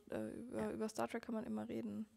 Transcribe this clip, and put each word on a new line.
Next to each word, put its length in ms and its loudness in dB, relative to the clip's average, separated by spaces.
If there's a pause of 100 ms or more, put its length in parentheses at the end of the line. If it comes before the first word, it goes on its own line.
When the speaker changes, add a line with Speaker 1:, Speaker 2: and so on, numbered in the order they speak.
(100)
Speaker 1:
äh, 180 2 (140)
über, 180 -2
Speaker 2:
Ja. 100 2
Speaker 1:
über 180 2
Star 200 2
Trek 160 0
kann 100 -2
man 100 2
immer 240 0
reden. 380 -2 (100)